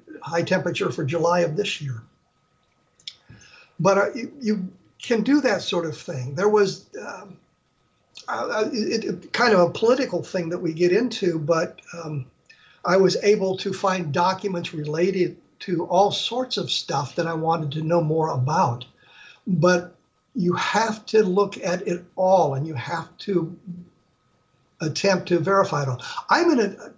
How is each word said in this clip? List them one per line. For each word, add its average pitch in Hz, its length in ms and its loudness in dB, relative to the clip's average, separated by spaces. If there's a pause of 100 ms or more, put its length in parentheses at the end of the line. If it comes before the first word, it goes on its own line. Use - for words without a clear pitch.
(220)
high 170 200 -2
temperature 175 480 -2
for 165 140 -4
July 165 360 2
of 156 160 0
this 190 260 -4
year. 123 200 -8 (1800)
But, 190 200 4
uh, 202 160 4
you, 233 260 -8
you 208 280 -2 (340)
can 220 220 0
do 285 180 4
that 208 180 2
sort 170 240 -2
of 151 100 -6
thing. 135 400 -8
There 185 140 2
was, 208 380 2 (120)
um, 196 380 -14 (880)
uh, 220 460 -2
it, 220 320 -2
it, 190 300 -8
kind 240 180 4
of 185 80 6
a 170 100 6
political 220 520 0
thing 170 260 -4
that 175 100 -4
we 175 140 -2
get 175 180 2
into, 196 480 0
but, 160 440 -2 (200)
um, 151 220 -8 (580)
I 180 140 2
was 180 260 4
able 190 360 2
to 190 160 -4
find 185 360 0
documents 180 600 0
related 165 640 0 (240)
to 175 240 -4
all 185 280 4
sorts 254 440 -4
of 170 140 -4
stuff 135 460 -4
that 165 100 -2
I 165 80 -4
wanted 160 380 -2
to 156 100 -4
know 165 180 2
more 160 300 2
about. 147 560 0 (600)
But 175 480 2 (400)
you 180 200 0
have 220 520 -2
to 214 160 4
look 190 360 0
at 180 280 -4
it 175 200 -4 (100)
all, 185 380 4
and 139 120 -4
you 160 60 -6
have 151 460 -8
to 170 360 -2 (1300)
attempt 180 480 0
to 175 100 2
verify 175 460 2
it 131 40 -4
all. 123 140 -6 (260)
I'm 339 220 4
in 277 80 6
a - 400 -2